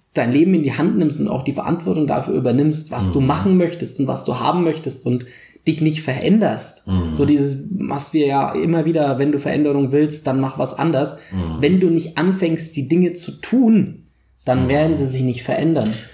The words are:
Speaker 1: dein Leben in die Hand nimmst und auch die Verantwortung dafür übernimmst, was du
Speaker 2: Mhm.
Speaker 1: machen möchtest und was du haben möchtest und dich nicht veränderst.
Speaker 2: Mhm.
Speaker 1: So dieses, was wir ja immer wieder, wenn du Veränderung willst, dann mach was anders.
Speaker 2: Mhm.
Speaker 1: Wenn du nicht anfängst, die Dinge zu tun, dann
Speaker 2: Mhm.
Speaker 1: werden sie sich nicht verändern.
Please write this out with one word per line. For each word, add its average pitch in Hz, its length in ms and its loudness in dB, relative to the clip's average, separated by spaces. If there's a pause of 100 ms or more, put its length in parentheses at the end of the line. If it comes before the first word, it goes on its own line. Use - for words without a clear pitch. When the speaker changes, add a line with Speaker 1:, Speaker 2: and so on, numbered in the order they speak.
(140)
Speaker 1:
dein 120 180 0
Leben 165 220 4
in 160 100 2
die 120 120 -2
Hand 196 220 2
nimmst 151 220 0
und - 80 -2
auch - 160 -4
die - 80 -4
Verantwortung 170 540 -2
dafür 147 280 -2
übernimmst, 143 560 0
was 95 220 0
du 139 80 2
Speaker 2:
Mhm. 131 80 2
Speaker 1:
machen 185 280 2
möchtest 170 440 -2
und 135 80 2
was 135 160 -6
du 123 160 -4
haben 160 240 0
möchtest 156 420 -4
und 123 180 -2 (420)
dich 156 160 0
nicht 156 200 0
veränderst. 151 840 0
Speaker 2:
Mhm. 85 280 -2
Speaker 1:
So 143 120 2
dieses, 139 460 0
was - 420 -6
wir 151 120 2
ja 139 260 0
immer 165 340 0
wieder, 147 320 0
wenn 147 140 2
du 143 60 0
Veränderung 139 540 0
willst, 151 340 0
dann 131 140 0
mach 135 180 -4
was 139 200 -2
anders. 143 380 0 (140)
Speaker 2:
Mhm. 85 300 -4
Speaker 1:
Wenn 185 200 4
du 185 100 4
nicht 165 260 -2
anfängst, 170 580 -2
die 135 140 -6
Dinge 175 240 2
zu - 200 -10
tun, - 720 2 (420)
dann 127 180 2
Speaker 2:
Mhm. 127 40 0
Speaker 1:
werden 151 280 2
sie 139 100 0
sich 131 160 -4
nicht 123 200 -2
verändern. 139 500 0 (220)